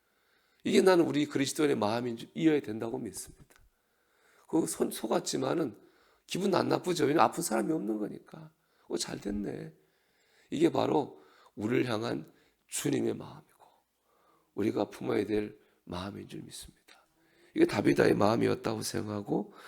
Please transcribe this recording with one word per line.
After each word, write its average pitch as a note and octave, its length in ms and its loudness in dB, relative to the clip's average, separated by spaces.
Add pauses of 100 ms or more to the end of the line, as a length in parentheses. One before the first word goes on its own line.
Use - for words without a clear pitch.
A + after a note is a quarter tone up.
(640)
이게 - 180 6
나는 F3+ 240 6
우리 C#3+ 200 0
그리스도인의 C#3+ 500 0
마음인 A2+ 400 -2
줄 - 180 -16
이어야 D#3 260 4
된다고 A2+ 380 -6
믿습니다. - 460 -12 (1040)
그 E3 180 0
손, - 240 -2
속았지만은 C#3+ 840 -2 (500)
기분 F#3 280 0
안 B2 140 2
나쁘죠. E3 360 0
왜냐면 C#3+ 200 4
아픈 A#2+ 180 0
사람이 - 300 -2
없는 G#2+ 260 -4
거니까. - 540 -12 (360)
"어, - 80 -4
잘 - 240 -8
됐네." G3 520 -6 (760)
이게 E3 200 4
바로 C3 520 0 (340)
우리를 B2 300 0
향한 A#2 440 -4 (380)
주님의 A#2 460 -2
마음이고 - 520 -16 (880)
우리가 A2 360 -2
품어야 A2+ 360 -2
될 G#2 320 -4 (260)
마음인 G2 440 -10
줄 G#2+ 140 -12
믿습니다. - 420 -20 (720)
이게 D#4+ 120 6
다비다의 - 480 4
마음이었다고 A2 680 0
생각하고 G#2+ 720 -4 (140)